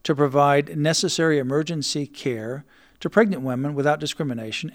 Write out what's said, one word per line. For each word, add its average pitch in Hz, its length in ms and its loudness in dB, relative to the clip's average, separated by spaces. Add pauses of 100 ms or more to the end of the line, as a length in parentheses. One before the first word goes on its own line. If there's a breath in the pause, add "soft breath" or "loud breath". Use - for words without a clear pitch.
to 156 120 0
provide 143 640 4
necessary 160 600 2
emergency 147 680 -2
care 123 560 -6 (360 soft breath)
to 165 100 -4
pregnant 196 320 2
women 131 340 -2
without 147 240 2
discrimination 135 760 -6